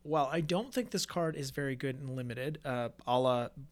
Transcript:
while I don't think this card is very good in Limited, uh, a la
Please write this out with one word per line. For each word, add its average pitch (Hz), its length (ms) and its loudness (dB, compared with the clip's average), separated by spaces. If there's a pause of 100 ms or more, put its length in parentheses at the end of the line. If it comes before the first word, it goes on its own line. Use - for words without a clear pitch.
while 147 300 2
I 170 80 2
don't 185 320 0
think 247 200 -2
this 185 120 0
card 160 320 0
is 139 140 -4
very 135 260 -2
good 135 240 -4
in 131 160 -6
Limited, 127 480 -4
uh, 123 240 0 (180)
a 127 140 6
la 123 280 4 (240)